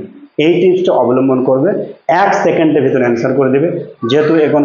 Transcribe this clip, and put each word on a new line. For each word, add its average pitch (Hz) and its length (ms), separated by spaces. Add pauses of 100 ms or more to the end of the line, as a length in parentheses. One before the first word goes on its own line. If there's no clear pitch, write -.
(460)
এই 170 140
টিপসটা 185 320 (100)
অবলম্বন 127 360 (100)
করবে, 135 220 (520)
এক 202 80 (140)
সেকেন্ডের 156 400
ভিতরে 131 220
অ্যান্সার 120 320
করে 131 160
দেবে। 139 140 (420)
যেহেতু 151 220 (140)
এখন 147 180